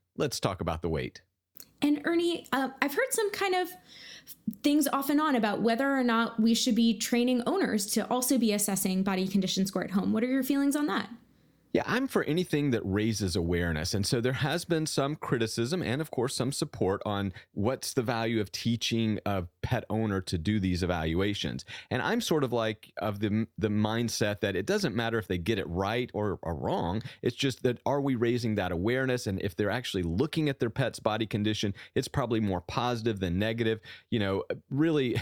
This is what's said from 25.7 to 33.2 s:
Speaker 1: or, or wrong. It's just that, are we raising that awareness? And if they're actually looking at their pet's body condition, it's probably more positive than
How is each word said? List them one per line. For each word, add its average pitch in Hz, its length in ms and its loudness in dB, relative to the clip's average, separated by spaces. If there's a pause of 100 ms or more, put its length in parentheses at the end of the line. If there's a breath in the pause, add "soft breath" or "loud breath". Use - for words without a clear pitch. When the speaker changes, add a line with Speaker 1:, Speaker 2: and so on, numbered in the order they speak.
Speaker 1:
or, 104 300 -2
or 82 120 -4
wrong. 90 480 -2 (180 loud breath)
It's 120 140 0
just - 280 -2
that, 123 220 0
are 135 140 0
we 139 160 0
raising 117 400 2
that 92 160 0
awareness? 123 560 0
And 95 140 -2
if - 160 -4
they're 104 120 2
actually 101 340 -2
looking 135 440 0
at 139 140 -2
their 120 80 0
pet's 117 320 -2
body 110 240 0
condition, 104 480 -2 (200 loud breath)
it's 135 140 -2
probably 117 320 0
more 95 220 0
positive 117 580 -2
than 90 180 0